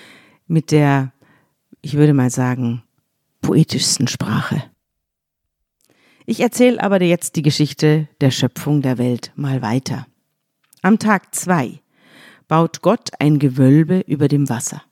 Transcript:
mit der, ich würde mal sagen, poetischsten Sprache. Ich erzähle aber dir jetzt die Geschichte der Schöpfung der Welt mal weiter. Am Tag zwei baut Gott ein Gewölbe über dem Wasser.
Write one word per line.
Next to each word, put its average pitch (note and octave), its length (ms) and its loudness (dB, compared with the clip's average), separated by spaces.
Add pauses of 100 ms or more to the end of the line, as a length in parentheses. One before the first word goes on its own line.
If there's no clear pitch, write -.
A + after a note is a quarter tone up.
(460)
mit D#3+ 260 -2
der, C#3 420 2 (680)
ich C#3+ 140 -10
würde D3+ 180 4
mal B2+ 160 2
sagen, B2 540 -4 (580)
poetischsten - 680 0
Sprache. - 540 -4 (1600)
Ich A#3 140 -6
erzähle A#3+ 420 2
aber G3 160 2
dir F3+ 100 2
jetzt - 280 -2
die D#3+ 60 -2
Geschichte D3+ 680 0 (120)
der C3+ 100 4
Schöpfung C#3 520 -2
der B2+ 160 -2
Welt B2 380 -4
mal C3+ 260 -4
weiter. B2 440 -4 (760)
Am G3+ 160 2
Tag G#3 360 -2
zwei D#3+ 460 -2 (680)
baut E3 360 0
Gott - 260 0 (120)
ein D3+ 180 4
Gewölbe C#3+ 640 4
über C#3+ 280 -2
dem C#3+ 220 0
Wasser. - 420 -8